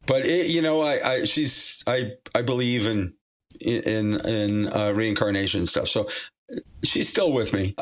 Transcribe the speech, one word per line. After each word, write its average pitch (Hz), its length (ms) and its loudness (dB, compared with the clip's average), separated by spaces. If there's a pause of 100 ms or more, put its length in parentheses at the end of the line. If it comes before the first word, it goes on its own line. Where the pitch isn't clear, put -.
But 131 180 2
it, 160 220 2
you 165 140 2
know, 156 200 2
I, 139 320 0
I, 127 100 0
she's, - 640 -4
I, 120 240 0 (240)
I 120 60 4
believe 123 440 0
in, 101 280 0 (480)
in, 107 640 0
in, 104 480 0
uh, 104 180 2
reincarnation 101 720 0
stuff. - 220 0
So 107 220 -2 (760)
she's - 240 -2
still 175 240 2
with 123 220 0
me. 98 280 0